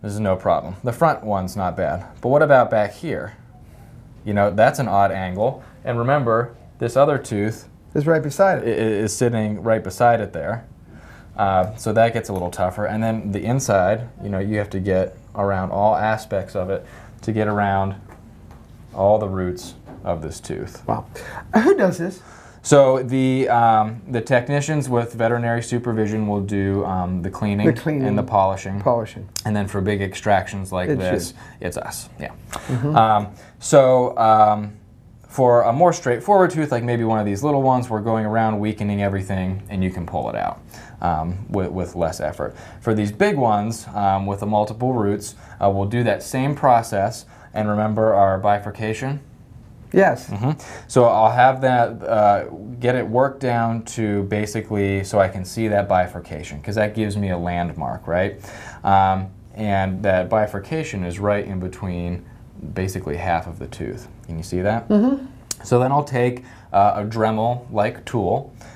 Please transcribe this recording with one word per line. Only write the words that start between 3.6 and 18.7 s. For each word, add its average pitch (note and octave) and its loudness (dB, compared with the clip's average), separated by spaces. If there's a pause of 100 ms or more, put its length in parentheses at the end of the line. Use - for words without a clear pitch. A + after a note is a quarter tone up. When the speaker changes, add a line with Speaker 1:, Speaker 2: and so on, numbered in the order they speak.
Speaker 1:
You G#2+ -2
know, G2+ 4
that's A2 4
an B2+ -2
odd G2 2
angle. F#2+ -4 (220)
And B2 -4
remember, B2 0 (280)
this A#2+ -2
other C#3 4
tooth G#2+ -4 (260)
Speaker 2:
It's D3 0
right D#3 2
beside D3+ 2
it. - -4
Speaker 1:
i-, A#2 0 (120)
i-, G#2+ 0
is G#2+ -2
sitting A2 0
right A2 2
beside A#2 2
it G2+ -6
there. E2 -6 (720)
Uh, F#2+ 2 (100)
so - -4
that A2+ 4
gets A2+ -4
a G#2 -6
little F2+ -4
tougher. F#2 -4
And A2 -4
then A2+ -2
the G2 -4
inside, G#2+ 2 (200)
you G2+ -6
know, G2 -4
you G#2 -2
have G#2 -4
to F#2+ -4
get F#2 0 (180)
around G2 -2
all G#2 2
aspects G#2+ -4
of F#2 -4
it F#2+ -4 (380)
to A2+ -4
get G#2+ 0
around G2 0 (1000)